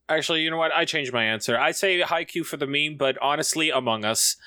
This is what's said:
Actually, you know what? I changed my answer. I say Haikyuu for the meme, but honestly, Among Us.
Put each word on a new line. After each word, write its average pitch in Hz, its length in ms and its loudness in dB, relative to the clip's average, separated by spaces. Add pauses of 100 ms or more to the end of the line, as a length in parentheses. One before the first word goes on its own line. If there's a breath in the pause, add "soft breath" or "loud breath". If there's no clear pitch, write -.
(100)
Actually, 156 320 0
you 160 80 0
know 160 80 -4
what? 160 160 2
I 165 100 2
changed 143 280 -2
my 117 120 2
answer. 110 340 0
I 143 120 4
say 180 320 2
Haikyuu 165 420 -2
for - 140 -10
the 143 80 -2
meme, 147 320 -2
but 135 240 0
honestly, 156 480 0
Among 120 340 0
Us. 110 320 0 (100)